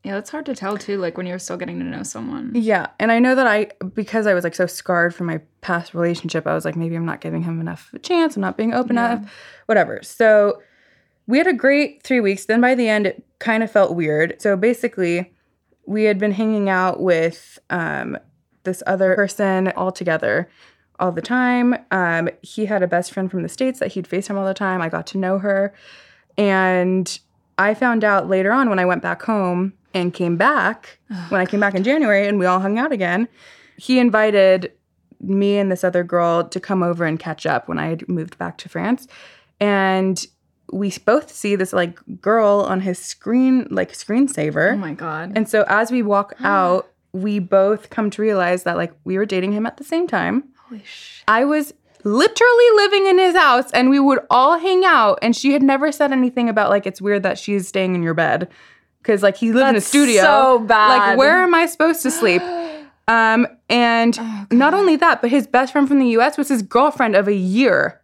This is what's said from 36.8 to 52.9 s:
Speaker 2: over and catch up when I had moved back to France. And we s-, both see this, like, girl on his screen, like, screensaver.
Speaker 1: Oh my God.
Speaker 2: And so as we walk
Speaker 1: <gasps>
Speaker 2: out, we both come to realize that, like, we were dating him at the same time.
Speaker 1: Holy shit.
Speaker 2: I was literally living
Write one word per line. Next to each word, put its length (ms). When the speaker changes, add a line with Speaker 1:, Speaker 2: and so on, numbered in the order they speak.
Speaker 2:
over 220
and 140
catch 260
up 220
when 120
I 80
had 200
moved 300
back 220
to 100
France. 380
And 640
we 180
s-, 100
both 320
see 240
this, 180
like, 260
girl 400
on 200
his 180
screen, 720
like, 220
screensaver. 800
Speaker 1:
Oh 40
my 160
God. 420
Speaker 2:
And 140
so 180
as 240
we 100
walk 360
Speaker 1:
<gasps> 60
Speaker 2:
out, 460
we 280
both 500
come 220
to 100
realize 420
that, 140
like, 160
we 140
were 80
dating 280
him 120
at 120
the 60
same 240
time. 360
Speaker 1:
Holy 180
shit. 420
Speaker 2:
I 180
was 280
literally 680
living 320